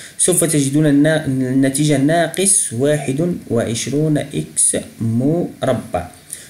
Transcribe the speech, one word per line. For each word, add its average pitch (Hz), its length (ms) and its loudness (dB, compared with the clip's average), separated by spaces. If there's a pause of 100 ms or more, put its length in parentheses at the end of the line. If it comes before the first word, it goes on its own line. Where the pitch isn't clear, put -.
(180)
سوف 185 260 2
تجدون 151 420 2
النا-، 147 400 4
النتيجة 135 720 2
ناقص 160 760 0
واحد 147 600 0 (160)
وعشرون 117 680 0
إكس - 580 -4 (240)
مربع، 120 1080 -2 (420)